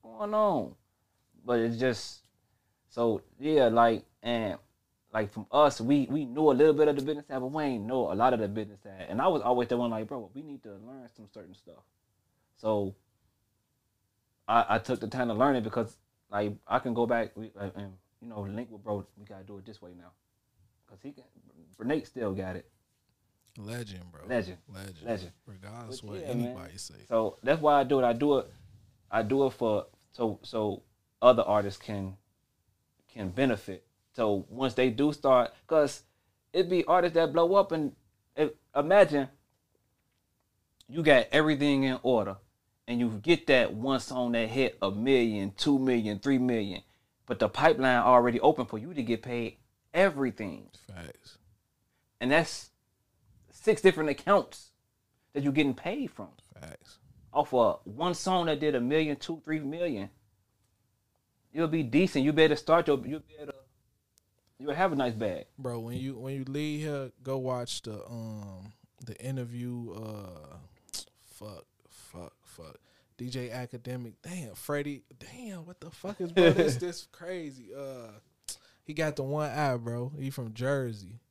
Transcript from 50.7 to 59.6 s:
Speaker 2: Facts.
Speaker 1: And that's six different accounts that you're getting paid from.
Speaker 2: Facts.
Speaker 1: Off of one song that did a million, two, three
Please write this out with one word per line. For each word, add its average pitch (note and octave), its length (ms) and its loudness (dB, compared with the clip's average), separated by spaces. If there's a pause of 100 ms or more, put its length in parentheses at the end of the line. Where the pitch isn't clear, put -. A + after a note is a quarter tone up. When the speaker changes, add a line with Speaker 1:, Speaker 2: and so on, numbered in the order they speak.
Speaker 2:
Facts. - 520 -18 (840)
Speaker 1:
And B2 100 0
that's - 400 2 (800)
six - 320 0
different D#3 280 6
accounts - 600 0 (640)
that C#3+ 100 -4
you're C#3+ 100 0
getting C#3 220 2
paid B3 360 -6
from. F#2 180 -14 (300)
Speaker 2:
Facts. - 400 -20 (340)
Speaker 1:
Off D3 200 0
of A2+ 320 4
one D#3 300 -4
song F#3 320 0
that D#3 140 0
did D3 140 0
a B2 60 2
million, D3 360 0
two, D#3+ 280 -10
three D#3 160 -4